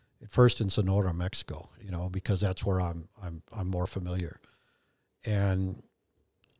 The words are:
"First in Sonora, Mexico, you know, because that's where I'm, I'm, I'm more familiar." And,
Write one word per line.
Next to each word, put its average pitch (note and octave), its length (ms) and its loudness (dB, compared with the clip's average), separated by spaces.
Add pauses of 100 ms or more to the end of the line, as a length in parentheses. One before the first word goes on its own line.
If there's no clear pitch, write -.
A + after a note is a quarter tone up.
(280)
"First B2 340 6
in G2+ 80 0
Sonora, F#2+ 460 2
Mexico, - 540 -6 (120)
you G2 120 -10
know, F2+ 160 -4
because F#2 320 -2
that's G2 260 0
where F#2 140 2
I'm, E2+ 280 -4 (140)
I'm, E2 200 -8 (100)
I'm F#2+ 160 -4
more F2+ 180 0
familiar." F2+ 540 -4 (840)
And, F#2+ 580 0 (760)